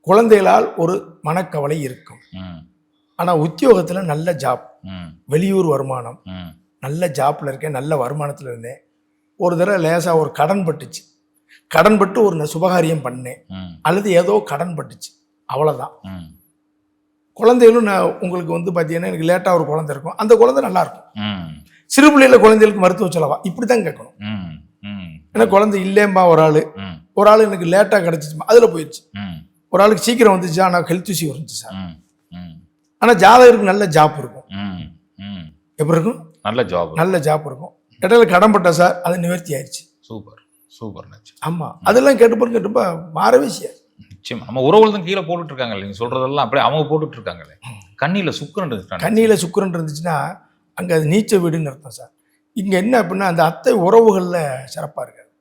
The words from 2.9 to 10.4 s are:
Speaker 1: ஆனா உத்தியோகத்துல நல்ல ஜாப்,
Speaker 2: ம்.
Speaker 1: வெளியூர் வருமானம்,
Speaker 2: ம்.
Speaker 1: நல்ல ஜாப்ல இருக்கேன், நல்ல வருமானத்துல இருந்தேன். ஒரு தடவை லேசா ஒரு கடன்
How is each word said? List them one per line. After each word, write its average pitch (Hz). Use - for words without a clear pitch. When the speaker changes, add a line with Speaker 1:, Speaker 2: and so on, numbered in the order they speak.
Speaker 1:
ஆனா 175
உத்தியோகத்துல 175
நல்ல 160
ஜாப், 127
Speaker 2:
ம். 92
Speaker 1:
வெளியூர் 185
வருமானம், 131
Speaker 2:
ம். 92
Speaker 1:
நல்ல 160
ஜாப்ல 143
இருக்கேன், 139
நல்ல 135
வருமானத்துல 143
இருந்தேன். 120
ஒரு 175
தடவை 185
லேசா 170
ஒரு 156
கடன் 185